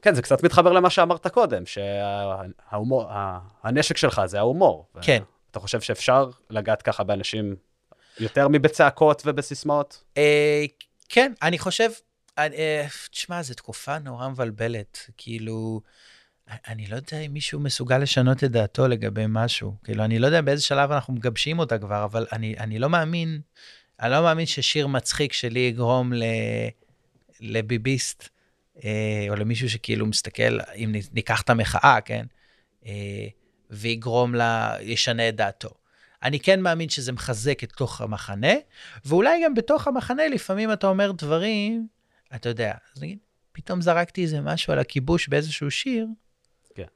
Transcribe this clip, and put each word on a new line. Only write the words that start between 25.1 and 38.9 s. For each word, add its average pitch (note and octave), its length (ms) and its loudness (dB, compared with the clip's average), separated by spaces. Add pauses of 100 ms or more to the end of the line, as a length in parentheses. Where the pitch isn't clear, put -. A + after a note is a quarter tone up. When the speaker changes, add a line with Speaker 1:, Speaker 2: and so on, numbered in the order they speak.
Speaker 2:
שלי A#2+ 260 -4
יגרום B2 540 2
ל-, A#2 100 -2 (1160)
לביביסט, A2+ 880 -4 (540)
אה, G#2+ 460 -2
או G2+ 60 -2
למישהו A2+ 340 -2
שכאילו G#2+ 360 -2
מסתכל, A2+ 540 0 (160)
אם A2 200 -4
נ-, G2+ 180 -8
ניקח - 280 -2
את - 80 -6
המחאה, A#2 520 6
כן? A2+ 240 -8 (600)
אה, G2+ 420 -10 (420)
ויגרום A#2 640 -2
לה, A2+ 460 0
ישנה A2+ 480 0
את A2 60 -4
דעתו. G#2 340 -4 (540)
אני C#3 160 -2
כן F#3+ 220 4
מאמין E3 280 0
שזה B2+ 220 -4
מחזק B2 520 -4
את A#2+ 80 -12
תוך - 300 -6
המחנה, G#2+ 520 -2 (520)